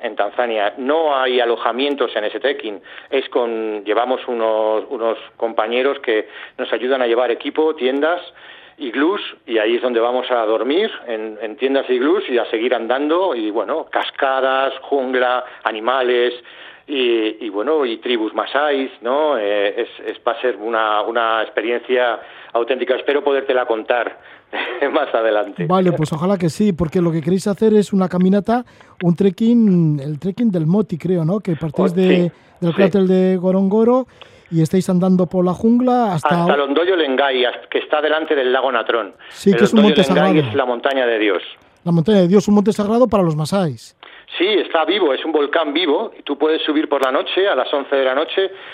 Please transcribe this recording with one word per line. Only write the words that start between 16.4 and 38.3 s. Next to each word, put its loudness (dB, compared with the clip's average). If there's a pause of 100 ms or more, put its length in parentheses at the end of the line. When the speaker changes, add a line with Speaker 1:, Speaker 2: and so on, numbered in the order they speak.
Speaker 1:
y, -2
y -6
bueno, -2
y -4
tribus -2
masáis, -2 (120)
¿no? 0
Eh, 0
es, -4 (180)
es, -8 (100)
va 0
a -6
ser 0
una, 0
una 0
experiencia -2 (320)
auténtica. 0
Espero -2
podértela 0
contar -2 (320)
<laughs> -4
más -2
adelante. 0
Speaker 2:
Vale, 2
pues -2
ojalá -2
que 0
sí, 0
porque -2
lo 0
que -2
queréis -2
hacer 2
es 2
una 2
caminata, 2 (380)
un 2
trekking, 4
el -6
trekking -2
del 0
Moti, 0
creo, 0
¿no? 0
Que -2
partís -2
Speaker 1:
Oh, -4
Speaker 2:
de, 4
Speaker 1:
sí, 4 (280)
Speaker 2:
del 0
Speaker 1:
sí. -2
Speaker 2:
cráter 4
de 4
Gorongoro 2 (420)
y 2
estáis 2
andando 4
por 0
la 2
jungla 2
hasta 2
Speaker 1:
Hasta 4
Londoyo 2
Lengai, 2
hasta, -4
que -2
está -2
delante 0